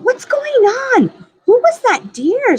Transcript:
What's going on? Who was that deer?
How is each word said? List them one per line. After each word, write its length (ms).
What's 220
going 160
on? 160
Who 80
was 280
that 320
deer? 460